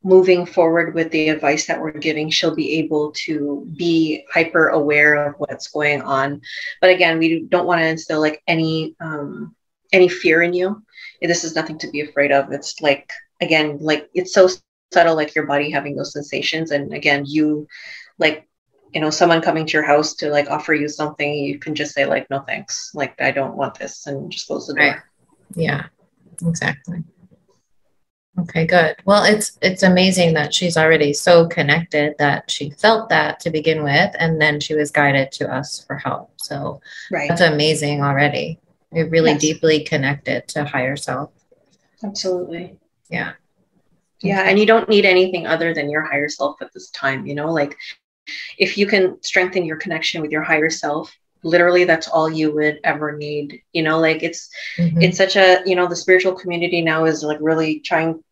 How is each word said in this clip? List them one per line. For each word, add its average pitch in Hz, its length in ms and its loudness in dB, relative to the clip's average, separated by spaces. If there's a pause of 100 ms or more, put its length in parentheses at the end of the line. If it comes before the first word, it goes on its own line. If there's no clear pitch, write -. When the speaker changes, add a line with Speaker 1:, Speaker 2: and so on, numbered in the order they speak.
Speaker 1:
moving 185 420 6
forward 165 500 2
with 165 180 -2
the 156 160 2
advice 151 380 0
that - 140 -4
we're 156 120 -6
giving, 151 360 -4
she'll 160 280 -2
be 151 160 -4
able 151 400 -2
to 143 520 -6 (120)
be 160 480 0 (100)
hyper 165 360 2
aware 147 580 2
of 147 100 -8
what's 135 300 -10
going 147 340 -2
on. 139 380 -2 (400)
But 185 100 6
again, 170 300 2
we 160 240 0
don't 180 220 0
wanna 170 200 2
instill, 160 340 -2
like, 156 280 0
any, 160 520 -2
um, 151 540 -10 (380)
any 185 160 6
fear 165 340 2
in 175 100 0
you. 185 300 -2 (400)
This 170 220 -2
is 160 100 -8
nothing 160 240 -6
to - 120 -10
be 147 100 -6
afraid 143 320 0
of. 139 180 2
It's - 320 -10
like, 143 300 0 (280)
again, 156 400 0
like, 151 320 -2
it's 180 220 -4
so 185 140 8 (440)
subtle, 170 220 6
like, 151 220 -2
your 147 100 -2
body 147 240 -2
having 143 240 -6
those 139 200 -10
sensations. 147 580 -6
And 143 200 -4
again, 143 340 0
you, 151 420 0 (500)
like, 156 260 0 (500)
you 156 80 -2
know, 156 80 0
someone 165 320 2
coming 160 240 0
to 160 80 -6
your 151 80 2
house 151 320 2
to, 151 160 -6
like, 147 200 0
offer 151 220 -4
you 147 160 0
something, 151 460 -6
you 143 240 -6
can 151 160 -8
just 147 180 -6
say, 139 140 0
like, - 240 -4
"No, - 100 -4
thanks. - 540 -10
Like, 139 260 -8
I 131 120 0
don't 135 220 -4
want 139 240 -8
this," - 280 -14
and 139 240 -10
just - 160 -12
close - 200 -8
the 147 60 -10
door. 147 100 0
Speaker 2:
Right. 143 140 2 (580)
Yeah, 147 340 -4 (540)
exactly. 165 640 -4 (1300)
Okay, 165 260 -2
good. 165 400 6
Well, 196 200 6
it's, 208 360 2
it's 185 220 0
amazing 180 520 4
that 151 200 -2
she's 170 240 0
already 156 340 4
so 170 340 6
connected 151 720 0
that 143 320 0
she 143 200 -8
felt 220 400 2
that 151 300 0
to 165 100 -4
begin 156 340 -2
with, 156 340 2
and 165 220 0
then 151 180 2
she 151 160 -4
was 147 160 0
guided 139 420 2
to 135 200 -6
us 135 320 -8
for - 140 -10
help. - 380 -8
So 143 440 -10 (300)
Speaker 1:
Right. 151 180 -4
Speaker 2:
that's 170 140 2
amazing 151 600 2
already. 139 560 0 (320)
You're 160 200 -4
really 160 220 4
Speaker 1:
Yes. 143 100 -2
Speaker 2:
deeply 156 420 0
connected 139 640 -4
to 147 160 -6
higher 135 320 -4
self. 135 340 -8 (720)
Speaker 1:
Absolutely. 185 760 -8 (320)
Speaker 2:
Yeah. - 240 -8 (880)
Speaker 1:
Yeah, 196 180 0
Speaker 2:
Okay. 190 80 2
Speaker 1:
and 196 100 6
you 214 60 6
don't 220 240 4
need 202 160 6
anything 185 420 2
other 160 280 -2
than 147 160 -4
your 156 120 -2
higher 147 280 -4
self 143 320 -6
at - 100 -16
this - 160 -20
time, 135 380 -6
you 143 80 -8
know, 151 180 -4
like, 143 240 -2 (840)
if 190 180 0
you 202 100 2
can 190 360 2
strengthen 185 420 0
your 156 140 -6
connection 165 420 -6
with 151 100 -6
your 156 120 -2
higher 156 260 0
self, 156 420 -6 (320)
literally 175 420 4
that's 165 240 0
all 160 200 2
you 156 240 -2
would 151 320 0
ever 151 320 -2
need, 147 460 -8 (100)
you 165 100 0
know, 160 160 0
like, 160 240 2
it's, - 280 -8 (260)
Speaker 2:
Mm-hmm. 170 240 2
Speaker 1:
it's 175 160 4
such 196 200 2
a, 185 280 6
you 185 100 0
know, 180 120 2
the 170 100 -4
spiritual 185 380 2
community 175 480 -4
now 160 240 2
is, 151 160 0
like, 151 180 -4
really 156 400 0
trying 165 520 -2